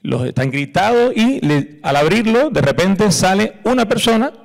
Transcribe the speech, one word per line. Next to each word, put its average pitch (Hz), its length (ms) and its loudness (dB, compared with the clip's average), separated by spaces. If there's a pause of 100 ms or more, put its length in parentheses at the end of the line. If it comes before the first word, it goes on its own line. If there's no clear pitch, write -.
los 123 260 -4
están 131 200 -4
encriptados 190 680 0
y 240 320 0
le, 147 360 -2
al 143 140 -2
abrirlo, 220 520 2
de 185 140 -2
repente 185 500 2
sale 196 520 0
una 240 220 0
persona 226 460 0 (120)